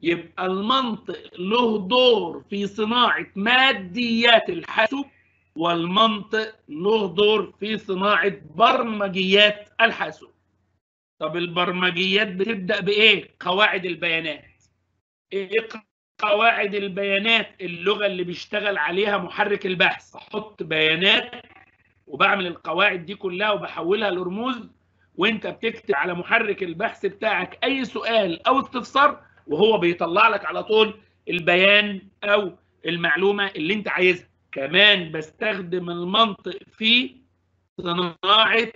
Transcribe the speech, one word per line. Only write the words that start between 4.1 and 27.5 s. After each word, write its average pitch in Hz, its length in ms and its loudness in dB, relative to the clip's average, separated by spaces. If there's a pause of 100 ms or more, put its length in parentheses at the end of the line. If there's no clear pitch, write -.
الحاسوب، 175 560 -2 (500)
والمنطق 202 1000 -2 (140)
له 196 380 0
دور 202 520 2
في 214 180 -4
صناعة 196 560 0 (220)
برمجيات 208 1120 2 (120)
الحاسوب. 190 500 -2 (880)
طب 156 180 -6
البرمجيات 180 920 0
بتبدأ 196 520 -4
بإيه؟ 208 500 2 (100)
قواعد 185 460 0
البيانات. 160 600 -4 (880)
إيه 196 340 -4 (520)
قواعد 208 560 2
البيانات؟ 202 880 -2
اللغة 185 440 -4
اللي 185 180 -2
بيشتغل 202 540 -6
عليها 190 400 -2
محرك 202 480 -4
البحث. 185 500 -2
أحط - 480 -12
بيانات 165 680 0 (760)
وبعمل 190 400 0
القواعد 175 580 -2
دي 196 100 -10
كلها 196 360 -4
وبحولها 185 600 -2
لرموز، 196 580 -6 (460)
وانت 208 320 -2
بتكتب 220 480 -4
على 175 180 -2
محرك 196 500 -2
البحث 180 420 -6
بتاعك 190 580 -4